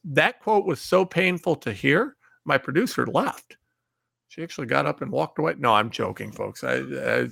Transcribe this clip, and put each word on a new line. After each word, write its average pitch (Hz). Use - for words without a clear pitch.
that 151
quote 214
was 165
so 185
painful 180
to -
hear, 160
my 139
producer 151
left. -
She -
actually 165
got 139
up 143
and 131
walked -
away. 160
No, 120
I'm 107
joking, 104
folks. 104
I, 127
I, 123